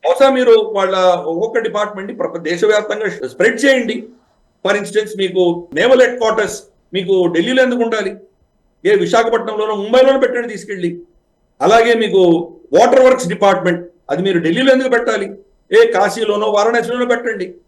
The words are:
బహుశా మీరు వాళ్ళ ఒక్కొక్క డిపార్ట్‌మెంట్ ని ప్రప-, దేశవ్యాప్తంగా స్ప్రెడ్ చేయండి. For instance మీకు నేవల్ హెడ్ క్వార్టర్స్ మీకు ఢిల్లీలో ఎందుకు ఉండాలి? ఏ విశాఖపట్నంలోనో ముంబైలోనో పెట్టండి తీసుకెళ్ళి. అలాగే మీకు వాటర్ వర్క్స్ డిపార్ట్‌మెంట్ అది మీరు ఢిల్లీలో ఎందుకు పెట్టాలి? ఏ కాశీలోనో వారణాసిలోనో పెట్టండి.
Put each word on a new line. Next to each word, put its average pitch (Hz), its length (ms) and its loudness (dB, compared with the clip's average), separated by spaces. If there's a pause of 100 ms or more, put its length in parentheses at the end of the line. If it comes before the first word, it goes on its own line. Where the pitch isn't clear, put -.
బహుశా 262 240 4
మీరు 254 200 2
వాళ్ళ 208 460 2 (360)
ఒక్కొక్క 220 260 -2
డిపార్ట్‌మెంట్ 208 520 -6
ని - 60 -12
ప్రప-, - 200 -6
దేశవ్యాప్తంగా 208 920 -2
స్ప్రెడ్ 240 360 -2
చేయండి. 247 420 0 (600)
For 202 100 0
instance 208 420 -4
మీకు 180 560 -2
నేవల్ 247 280 4
హెడ్ 240 160 0
క్వార్టర్స్ 220 440 -4 (320)
మీకు 180 420 0
ఢిల్లీలో 254 260 0
ఎందుకు 240 200 0
ఉండాలి? 214 320 -4 (680)
ఏ 202 100 2
విశాఖపట్నంలోనో 220 800 -2
ముంబైలోనో 254 440 2
పెట్టండి 240 300 -2
తీసుకెళ్ళి. 185 520 -10 (600)
అలాగే 226 340 4
మీకు 185 580 2 (200)
వాటర్ 247 320 6
వర్క్స్ 254 240 4
డిపార్ట్‌మెంట్ 185 580 0 (240)
అది 160 120 -2
మీరు 190 160 0
ఢిల్లీలో 208 340 2
ఎందుకు 254 160 2
పెట్టాలి? 220 420 -2 (480)
ఏ 226 140 4
కాశీలోనో 208 540 -2
వారణాసిలోనో 233 600 -2
పెట్టండి. 226 480 -4 (140)